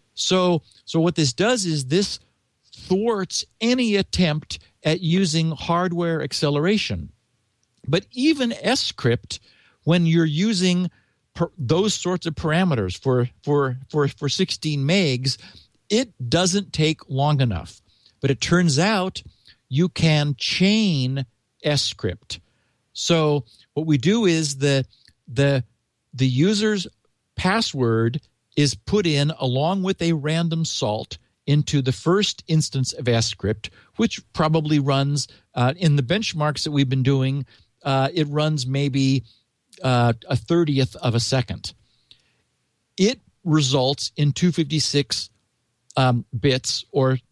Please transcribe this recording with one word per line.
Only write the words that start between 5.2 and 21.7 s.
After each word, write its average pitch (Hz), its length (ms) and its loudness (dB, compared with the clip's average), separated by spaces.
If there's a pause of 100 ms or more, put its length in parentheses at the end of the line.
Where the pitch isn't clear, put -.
hardware 170 720 -2
acceleration. 143 920 -2 (720)
But 160 260 -2
even 262 380 0
scrypt, - 920 -2 (440)
when 170 220 4
you're 165 180 4
using 180 640 0 (440)
per-, - 220 -4
those 175 380 0
sorts 180 320 -4
of 160 80 -4
parameters 151 640 0
for, 123 280 2 (160)
for, 139 340 0 (120)
for, 147 180 0
for 147 200 -6
sixteen 156 520 -2
megs, 135 560 0 (540)
it 240 220 0 (180)
doesn't 180 420 0
take 156 360 0
long 139 340 0
enough. 101 400 -4 (380)
But 139 100 0
it 135 100 -2
turns 170 380 2
out 190 440 0 (460)
you 165 220 0
can 147 480 2
chain 160 880 0 (380)
scrypt. - 760 -4 (540)